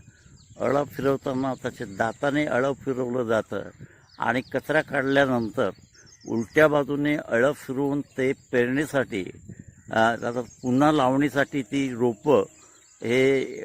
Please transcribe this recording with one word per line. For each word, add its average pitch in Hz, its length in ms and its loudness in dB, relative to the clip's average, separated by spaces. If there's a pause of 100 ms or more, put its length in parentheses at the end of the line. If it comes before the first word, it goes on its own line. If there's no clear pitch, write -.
(580)
अळं 131 260 0
फिरवताना 135 680 -2
त्याचे 123 320 -8
दाताने 113 600 -2
अळं 131 280 0
फिरवलं 127 500 -4
जातं 107 460 -2 (500)
आणि 120 220 0
कचरा 147 400 -2
काढल्यानंतर 131 880 0 (580)
उलट्या 117 400 4
बाजूने 143 480 0
अळं 123 360 2
फिरवून 139 500 -4
ते 135 320 -2
पेरणीसाठी, 123 920 -2 (680)
अ, 110 80 2
आता 117 420 0
पुन्हा 131 500 2
लावणीसाठी 139 680 0
ती 135 320 -4
रोपं, 120 480 2 (600)
हे 131 640 0